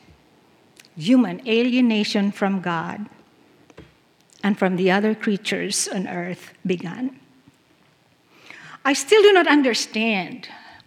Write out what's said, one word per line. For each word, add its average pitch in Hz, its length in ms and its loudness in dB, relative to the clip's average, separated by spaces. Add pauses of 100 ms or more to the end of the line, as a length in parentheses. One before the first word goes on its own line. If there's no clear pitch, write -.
(960)
Human 185 500 2
alienation 220 840 0
from 196 300 -4
God 170 460 -6 (1400)
and 202 140 0
from 185 180 0
the 180 160 2
other 214 240 0
creatures 196 720 -4
on 190 200 -6
earth 180 440 -10 (140)
began. 190 500 -6 (1700)
I 285 100 2
still 415 280 4
do 415 100 8
not 349 160 6
understand 226 1000 -2 (380)